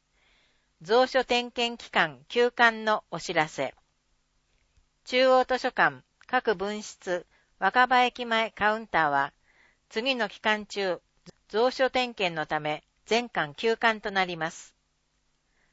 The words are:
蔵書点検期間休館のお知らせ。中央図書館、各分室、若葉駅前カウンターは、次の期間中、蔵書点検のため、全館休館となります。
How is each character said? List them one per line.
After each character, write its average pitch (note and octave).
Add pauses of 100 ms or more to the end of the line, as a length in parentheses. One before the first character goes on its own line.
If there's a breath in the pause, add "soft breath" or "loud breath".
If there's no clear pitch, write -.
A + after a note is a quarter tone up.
(880)
蔵 B3
書 B3+
点 A#3+
検 A#3
期 -
間 D3+
休 A#3+
館 A3+
の G#3+
お E3+
知 E3+
ら D#3
せ。 - (1300)
中 B3+
央 B3+
図 B3+
書 B3+
館、 D3 (240)
各 B3
分 G#3
室、 - (320)
若 B3
葉 B3
駅 A#3+
前 A3+
カ G#3+
ウ A3+
ン A3+
タ D#3+
ー -
は、 C#3+ (560 soft breath)
次 B3+
の A3
期 -
間 G#3+
中、 F#3+ (500)
蔵 A#3
書 B3+
点 B3
検 F3
の D3+
た D#3
め、 D3+ (220)
全 A#3
館 D3+
休 A3+
館 A3
と G#3+
な F#3+
り F3+
ま D#3+
す。 - (1000)